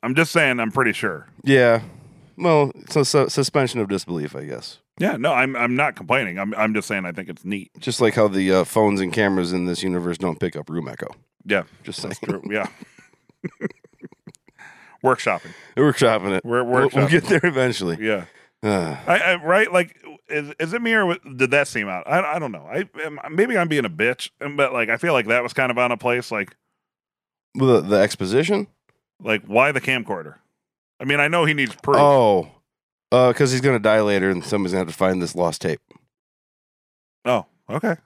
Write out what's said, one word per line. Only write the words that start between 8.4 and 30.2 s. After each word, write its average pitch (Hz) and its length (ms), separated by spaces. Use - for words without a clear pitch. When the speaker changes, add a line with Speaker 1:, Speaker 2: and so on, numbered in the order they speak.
Speaker 2:
uh, 92 120
phones 101 380
and 90 100
cameras 95 400
in 90 140
this 90 180
universe 87 340
don't 85 220
pick 90 160
up 76 140
room 78 180
echo. - 200
Speaker 1:
Yeah. 98 180
Speaker 2:
Just - 180
Speaker 1:
That's 95 240
Speaker 2:
saying. 101 160
Speaker 1:
true. 101 120
Yeah. 104 140
<laughs> - 240
Workshopping. 110 480
Speaker 2:
We're 143 160
workshopping 101 440
it. - 80
Speaker 1:
We're 120 180
Speaker 2:
We'll, 123 180
we'll 135 80
Speaker 1:
workshopping. 139 200
Speaker 2:
get 165 160
there 180 180
eventually. 127 560
Speaker 1:
Yeah. 107 260
Speaker 2:
Uh. 92 360
Speaker 1:
I, 180 120
I, 175 240
right? 190 280
Like, 180 240
is, 147 320
is 165 140
it 240 80
me 233 120
or 208 200
w-, 143 240
did 127 140
that 143 180
seem 104 180
out? 90 180
I, 156 300
I 175 40
don't 139 120
know. 76 180
I, 147 160
am, 151 140
maybe 208 260
I'm 170 120
being 143 160
a 98 40
bitch, 107 400
but, 135 160
like, 113 160
I 113 80
feel 170 160
like 117 140
that 120 160
was 123 100
kind 131 180
of 117 60
on 123 160
a 113 40
place. 123 340
Like, 101 260
Speaker 2:
Well, 127 260
the, 82 60
the 104 80
exposition? 127 720
Speaker 1:
Like, 110 240
why 120 260
the 135 100
camcorder? 101 540